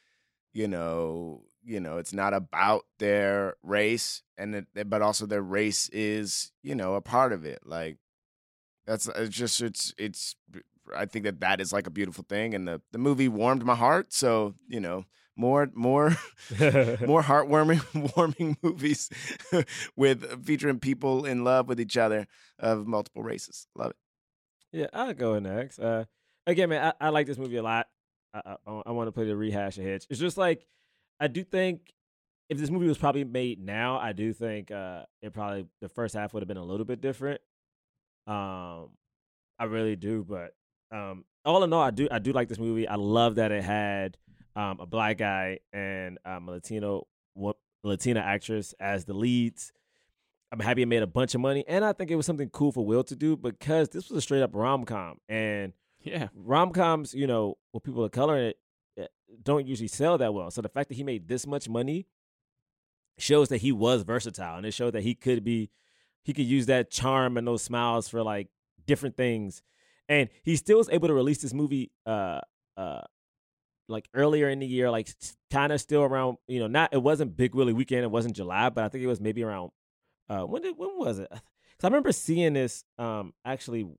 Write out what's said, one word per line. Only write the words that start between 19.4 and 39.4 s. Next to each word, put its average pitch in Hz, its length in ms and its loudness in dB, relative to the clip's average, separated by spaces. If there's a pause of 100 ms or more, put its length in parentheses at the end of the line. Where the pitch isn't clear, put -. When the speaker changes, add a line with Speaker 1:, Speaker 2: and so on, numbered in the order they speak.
Speaker 1:
<laughs> 175 100 4 (340)
with, 127 500 2
featuring 143 340 0
people 135 460 0
in 123 180 -2
love 127 240 4
with 120 120 -2
each 113 180 -2
other 107 280 2 (320)
of 110 280 0
multiple 110 360 -4
races. - 520 -10
Love 60 160 -4
it. - 60 -12 (800)
Speaker 2:
Yeah, 151 160 -2
I'll 240 180 -4
go 113 260 0
next. 104 420 -6
Uh, 113 240 -2 (420)
again, 175 240 4
man, 156 300 0
I, 151 80 0
I - 20 4
like 151 160 2
this 139 100 -6
movie 123 200 -6
a 117 60 -2
lot. 113 260 0 (440)
I, 98 220 -14 (120)
I, 107 200 -10
I 117 60 -6
wanna 117 200 -4
play 113 140 -4
the 104 100 -2
rehash 101 400 -4
of 98 80 -10
Hitch. 95 240 -6
It's 131 120 -8
just 175 180 -2
like, 175 280 2 (540)
I 147 60 2
do 151 160 -4
think 185 500 -2 (560)
if 147 100 -4
this 147 120 -2
movie 175 160 2
was 151 100 4
probably 143 280 0
made 123 340 -4
now, 110 400 -2
I 113 140 -4
do 107 200 -2
think, 107 380 -8
uh, 92 320 -10 (180)
it 107 120 -14
probably, 101 340 -6 (140)
the 101 80 -12
first 117 260 -6
half 104 180 -6
would 104 120 -6
have 90 40 -6
been 101 80 -8
a 90 80 -10
little 101 220 -4
bit 123 140 -6
different. 135 400 -4 (880)
Um, 92 640 -8 (680)